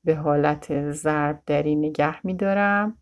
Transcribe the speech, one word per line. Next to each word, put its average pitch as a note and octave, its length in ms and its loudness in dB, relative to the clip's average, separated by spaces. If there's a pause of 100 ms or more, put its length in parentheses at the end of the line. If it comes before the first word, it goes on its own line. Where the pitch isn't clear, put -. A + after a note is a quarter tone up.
به D#3 120 2
حالت D3 760 0
ضرب D3+ 540 -2
دری D3+ 300 0
نگه D3+ 500 -2
می‌دارم. G3+ 760 0